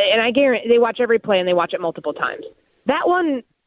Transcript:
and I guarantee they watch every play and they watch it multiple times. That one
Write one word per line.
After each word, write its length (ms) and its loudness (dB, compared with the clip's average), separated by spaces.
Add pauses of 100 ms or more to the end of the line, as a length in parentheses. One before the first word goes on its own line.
(120)
and 100 2
I 100 0
guarantee 380 2
they 100 4
watch 200 0
every 200 2
play 180 0
and 100 -2
they 60 0
watch 200 0
it 80 -8
multiple 320 -6
times. 320 -8 (420)
That 200 0
one 360 0 (240)